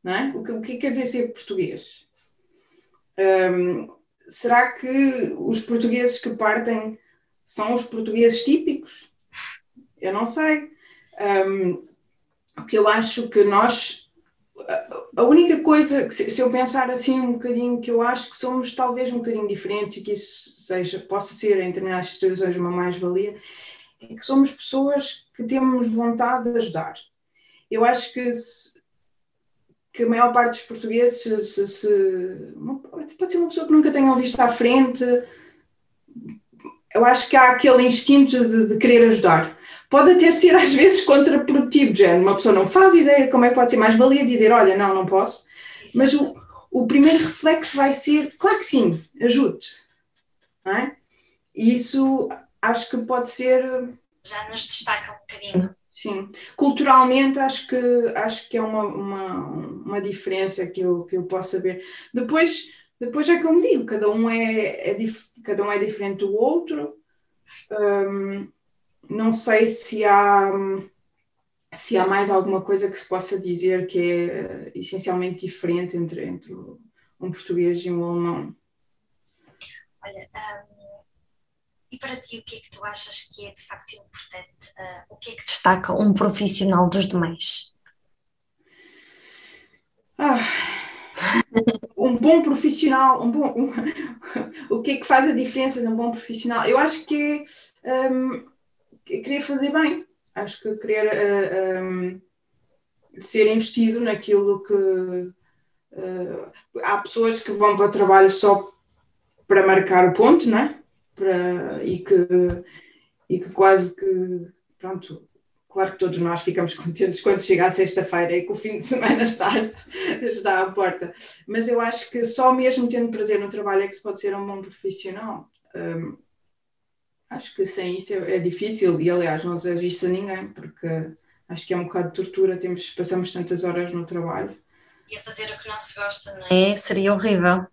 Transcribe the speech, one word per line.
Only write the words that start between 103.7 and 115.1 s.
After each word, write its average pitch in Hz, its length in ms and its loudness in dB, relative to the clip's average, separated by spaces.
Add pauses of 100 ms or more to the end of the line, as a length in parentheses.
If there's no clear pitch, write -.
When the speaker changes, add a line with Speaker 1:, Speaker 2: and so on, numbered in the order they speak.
Speaker 1:
naquilo 202 600 0
que, 185 720 -2 (600)
eh, 185 560 -10 (340)
há 202 160 -2
pessoas 226 420 -2
que 208 120 -10
vão 202 240 2
para 202 100 2
o - 40 0
trabalho 190 400 6
só 202 420 2 (720)
para 190 200 4
marcar 185 420 4
o 175 60 0
ponto, 247 340 6
não 214 100 2
é? 294 200 -2 (360)
Para, 180 680 -4
e 180 140 -4
que, 185 280 4 (1040)
e 180 100 -2
que - 120 -10
quase 190 440 4
que, 185 540 -4 (300)
pronto, 185 500 -14 (400)